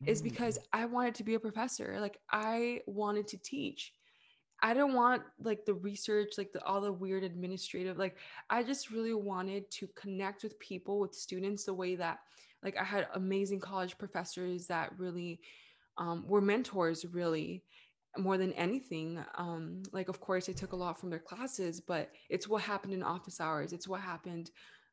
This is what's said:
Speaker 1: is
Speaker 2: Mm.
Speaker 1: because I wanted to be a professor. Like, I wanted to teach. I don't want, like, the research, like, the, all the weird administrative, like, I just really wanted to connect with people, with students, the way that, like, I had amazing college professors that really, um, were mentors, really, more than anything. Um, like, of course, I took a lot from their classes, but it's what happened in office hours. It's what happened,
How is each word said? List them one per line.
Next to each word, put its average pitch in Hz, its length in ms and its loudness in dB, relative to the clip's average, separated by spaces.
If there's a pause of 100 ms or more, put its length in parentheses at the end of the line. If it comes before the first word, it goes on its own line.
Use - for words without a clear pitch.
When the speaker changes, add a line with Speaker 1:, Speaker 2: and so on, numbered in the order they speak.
Speaker 1:
is 156 160 4
Speaker 2:
Mm. - 0 -
Speaker 1:
because 220 360 0 (140)
I 220 140 2
wanted 240 300 2
to 220 80 -6
be 220 100 2
a 220 60 2
professor. 220 600 -2
Like, 208 200 -4 (100)
I 233 560 2
wanted 208 420 0
to 196 100 -8
teach. - 540 -6 (680)
I 226 100 6
don't 269 220 6
want, 247 300 6 (140)
like, 214 280 0
the 208 80 4
research, 202 640 0
like, 196 140 -4
the, - 120 -6
all 196 160 2
the 202 120 0
weird 190 320 0
administrative, 180 760 -4
like, 190 200 0 (300)
I 240 140 4
just 262 280 -2
really 226 220 0
wanted 196 600 -2
to 190 160 -8
connect 196 540 -4
with 208 160 -8
people, 196 420 -2
with 190 140 2
students, 196 500 -2
the 196 100 0
way 180 220 0
that, 170 240 0 (420)
like, 196 140 -2
I 190 80 2
had 196 300 2
amazing 196 460 2
college 185 380 -4
professors 180 720 -4
that 175 300 -2
really, 175 420 -4 (580)
um, 170 300 -2
were 202 120 8
mentors, 196 680 4
really, 170 580 0 (540)
more 190 200 4
than 185 160 4
anything. 170 680 -2 (140)
Um, 170 460 -4 (100)
like, 185 160 -2
of 180 120 -6
course, 185 280 0
I 190 40 -4
took 185 200 -4
a 185 40 -4
lot 180 240 -2
from 185 100 -4
their 165 100 -2
classes, 185 600 -4
but 170 320 -2 (180)
it's - 180 0
what 214 140 2
happened 196 320 -2
in 185 80 -2
office 175 380 -2
hours. 160 320 0
It's 175 160 -8
what 190 140 -2
happened, 170 480 -6 (420)